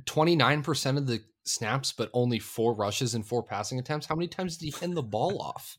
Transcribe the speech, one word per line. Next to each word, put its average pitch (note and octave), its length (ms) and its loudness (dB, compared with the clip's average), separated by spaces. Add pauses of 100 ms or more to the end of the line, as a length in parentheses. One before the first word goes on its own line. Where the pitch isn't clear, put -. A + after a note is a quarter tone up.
twenty-nine D3+ 560 6
percent C#3 360 0
of C#3 100 0
the A2+ 140 0 (240)
snaps, A#2+ 460 -2
but A2 220 -4
only B2 240 4
four A2+ 360 0
rushes G#2+ 420 0
and G#2+ 100 -4
four A#2+ 160 -2
passing G#2+ 380 -4
attempts. D3+ 260 -4
How D#3 100 -2
many F3 120 0
times F3 300 -6
did D#3+ 80 -10
he D3 140 -8
hand F3 160 -4
the D#3 60 -2
ball B2 400 0
<laughs> - 0 -
off? - 380 -10